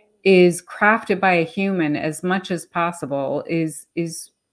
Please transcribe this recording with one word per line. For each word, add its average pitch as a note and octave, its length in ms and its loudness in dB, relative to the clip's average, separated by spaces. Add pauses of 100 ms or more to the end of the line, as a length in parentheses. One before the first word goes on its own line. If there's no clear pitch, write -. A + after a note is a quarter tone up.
(240)
is F3+ 380 6
crafted G#3 580 0
by F#3+ 140 2
a E3+ 100 2
human F3 520 -2
as D3+ 260 -6
much F#3+ 300 -2
as E3 160 -4
possible C#3+ 800 -4
is, D#3+ 480 -4
is E3 340 -8 (240)